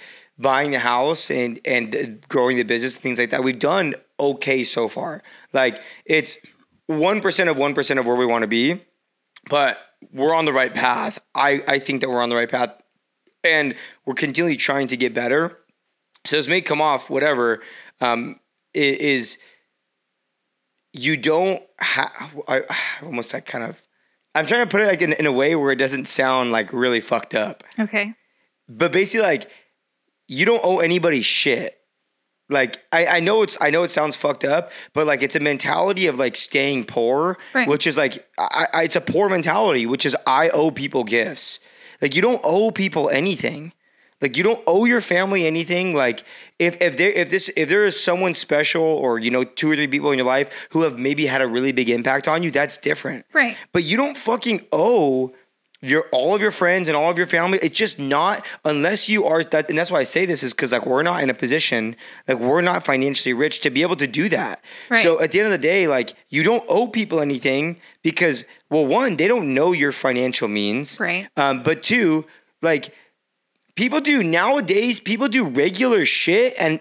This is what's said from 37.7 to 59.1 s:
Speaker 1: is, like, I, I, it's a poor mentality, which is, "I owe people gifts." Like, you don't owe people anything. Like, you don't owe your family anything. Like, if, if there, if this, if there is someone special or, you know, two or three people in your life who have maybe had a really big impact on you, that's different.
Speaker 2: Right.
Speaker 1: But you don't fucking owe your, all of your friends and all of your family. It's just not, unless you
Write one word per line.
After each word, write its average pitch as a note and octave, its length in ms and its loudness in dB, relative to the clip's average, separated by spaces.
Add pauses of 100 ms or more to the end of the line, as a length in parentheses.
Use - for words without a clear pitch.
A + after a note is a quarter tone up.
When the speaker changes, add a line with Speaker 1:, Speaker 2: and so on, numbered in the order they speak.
Speaker 1:
is, D3 100 0
like, C#3 320 -2 (100)
I, - 340 -2
I, D#3+ 120 2
it's E3+ 120 -2
a E3 40 0
poor G3+ 280 2
mentality, E3+ 580 2
which C3 180 -2
is, C3+ 120 0 (100)
"I C#3+ 240 4
owe D#3 220 2
people C3 320 -4
gifts." A2+ 560 -2 (420)
Like, D3 140 0
you F3+ 60 4
don't A#3+ 200 2
owe G3 300 2
people F3 380 0
anything. D3+ 640 -2 (480)
Like, C3 160 -2
you D#3 60 2
don't A3+ 240 0
owe F#3 180 4
your A#3+ 160 2
family F#3 460 0
anything. E3+ 480 -2
Like, B2+ 300 0 (340)
if, E3+ 240 0
if D#3 160 2
there, F#3 120 4
if F3 200 0
this, F#3 260 -2
if D#3 140 0
there G3+ 140 4
is F#3+ 140 0
someone F3+ 360 0
special D3+ 480 0
or, C#3 360 2
you A2+ 120 0
know, B2+ 140 2
two D#3 260 -2
or D#3 60 2
three D3 100 0
people C#3+ 260 0
in C3 60 0
your B2+ 80 0
life C3+ 460 -2
who D#3+ 100 2
have C#3 160 -2
maybe C#3+ 280 -2
had C3+ 140 0
a C3 60 2
really B2+ 260 0
big B2 160 0
impact C3 400 0
on D#3+ 140 0
you, E3+ 80 -2
that's C#3+ 260 0
different. - 560 -6
Speaker 2:
Right. D#4+ 240 0 (160)
Speaker 1:
But F3+ 120 0
you E3 120 0
don't C#4 200 0
fucking A3+ 560 -2
owe D3+ 600 2 (480)
your, C#3+ 320 0
all C#3+ 220 2
of G#3 80 0
your G#3 80 0
friends F3+ 360 0
and D#3 120 0
all D#3 120 2
of F3 60 -2
your F3 100 0
family. F3 360 0
It's D#3 160 -2
just A3 200 0
not, D3 460 0 (220)
unless D#3 420 0
you G#3 160 2